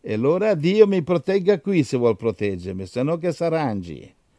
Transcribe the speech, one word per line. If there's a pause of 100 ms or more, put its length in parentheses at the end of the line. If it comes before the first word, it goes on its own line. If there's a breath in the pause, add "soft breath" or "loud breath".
E
allora
Dio
mi
protegga
qui
se
vuol
proteggermi,
se
no
che
s'arrangi. (240)